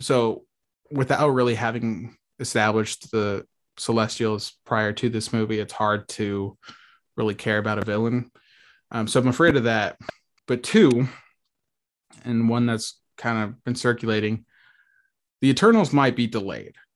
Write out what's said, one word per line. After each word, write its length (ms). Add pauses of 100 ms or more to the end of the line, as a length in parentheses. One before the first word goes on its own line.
so 440 (460)
without 400
really 240
having 600 (220)
established 720
the 360 (320)
Celestials 720 (140)
prior 280
to 140
this 240
movie, 260
it's 140
hard 360
to 500 (580)
really 180
care 240
about 200
a 60
villain. 460 (600)
Um, 160
so 140
I'm 80
afraid 280
of 80
that. 320 (520)
But 160
two, 440 (1160)
and 240
one 180
that's 320 (180)
kind 280
of 200
been 120
circulating, 680 (960)
the 80
Eternals 440
might 240
be 100
delayed, 480 (220)